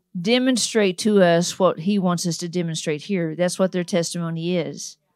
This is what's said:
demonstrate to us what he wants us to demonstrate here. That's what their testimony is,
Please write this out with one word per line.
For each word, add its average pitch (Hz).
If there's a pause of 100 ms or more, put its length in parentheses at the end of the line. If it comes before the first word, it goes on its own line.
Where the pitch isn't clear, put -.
(180)
demonstrate 220
to 208
us 170
what 180
he 202
wants 175
us 160
to 175
demonstrate 160
here. 170
That's 175
what 190
their 180
testimony 170
is, 143 (200)